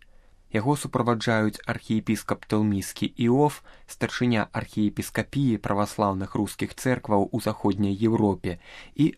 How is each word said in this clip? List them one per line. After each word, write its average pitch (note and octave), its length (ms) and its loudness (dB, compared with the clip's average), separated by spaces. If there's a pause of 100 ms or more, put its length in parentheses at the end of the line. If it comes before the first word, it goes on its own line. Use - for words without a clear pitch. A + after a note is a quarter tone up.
(540)
Яго B2+ 220 2
суправаджаюць A2+ 920 0
архіепіскап A2 800 -2
Талмійскі G#2+ 600 0 (120)
Іоф, C3 440 2 (280)
старшыня A#2 640 0
архіепіскапіі A2 1040 0
праваслаўных G2+ 800 -2
рускіх G2+ 360 -4
цэркваў G#2+ 580 2
у A2+ 100 -2
заходняй G2+ 560 0
Еўропе G#2 600 2 (360)
і D3 120 4 (120)